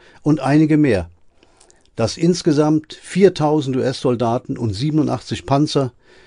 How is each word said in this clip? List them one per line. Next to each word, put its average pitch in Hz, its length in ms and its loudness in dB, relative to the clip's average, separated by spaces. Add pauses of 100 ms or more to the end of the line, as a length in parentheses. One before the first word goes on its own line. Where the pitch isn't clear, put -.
(220)
und 151 180 0
einige 151 380 2
mehr, 101 320 0 (840)
dass 113 220 -2
insgesamt 156 760 0
viertausend 156 840 0
U-S-Soldaten 123 800 -2
und 113 200 -4
siebenundachtzig 143 720 -4
Panzer 143 460 0 (340)